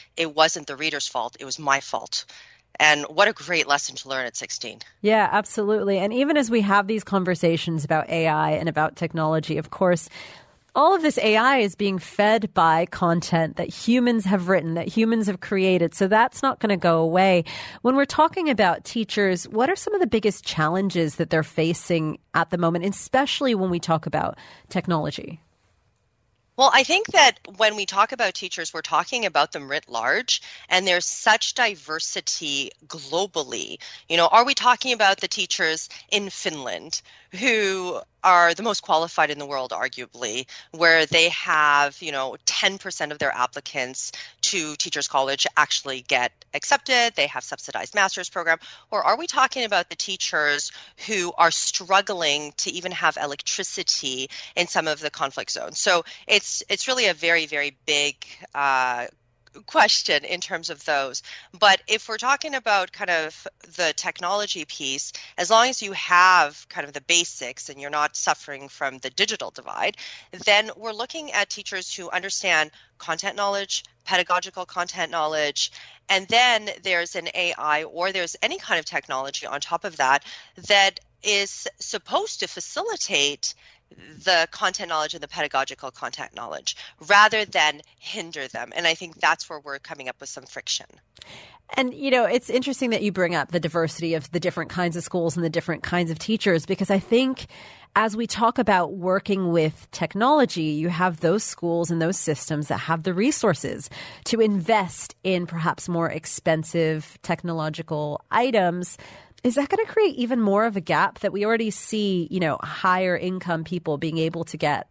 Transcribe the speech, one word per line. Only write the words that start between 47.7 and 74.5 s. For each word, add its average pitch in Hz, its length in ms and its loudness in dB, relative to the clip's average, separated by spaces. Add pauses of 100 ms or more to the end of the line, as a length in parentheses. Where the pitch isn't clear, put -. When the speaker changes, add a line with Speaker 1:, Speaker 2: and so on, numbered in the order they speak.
Speaker 1:
master's 190 340 0
program, 165 300 -2 (320)
or 208 120 -2
are 196 140 4
we 330 120 -6
talking 262 360 2
about 190 240 0
the 170 80 -14
teachers 151 760 -2 (340)
who 185 320 -2
are 165 140 6
struggling 170 1080 0
to - 140 -2
even 175 180 -8
have 170 260 0
electricity 143 1120 -4 (280)
in 175 100 0
some 160 220 -2
of 147 100 -2
the 151 120 -6
conflict 139 420 -6
zones? 71 260 -10
So 175 260 2 (220)
it's, - 420 0
it's 202 200 -4
really 254 180 0
a 180 80 2
very, 165 320 0
very 143 300 -6 (100)
big, 147 400 -2 (280)
uh, 127 520 0 (600)
question 294 580 2
in 175 160 -6
terms 170 300 -8
of 147 140 -16
those. 139 400 -2 (340)
But 190 300 4
if 214 200 -4
we're 220 100 -8
talking 277 360 -2
about 202 380 0
kind 196 180 -6
of 160 380 -4 (280)
the 165 200 0
technology 185 680 -4
piece, 139 480 -8 (240)
as 175 140 -2
long 226 180 6
as 262 140 -6
you 202 80 -6
have 180 800 4
kind 156 180 -8
of 143 60 -16
the 143 80 -8
basics 165 680 -2
and 139 120 -16
you're 143 100 -10
not 147 240 -2
suffering 139 540 -4
from 135 300 -6
the 131 120 -10
digital 185 400 -4
divide, - 460 -6 (500)
then 214 300 2
we're 220 160 -8
looking 254 400 -10
at 202 180 -2
teachers 190 420 -10
who 175 180 -12
understand 175 600 -2 (280)
content 170 380 -6
knowledge, 202 460 -2 (220)
pedagogical 180 640 -2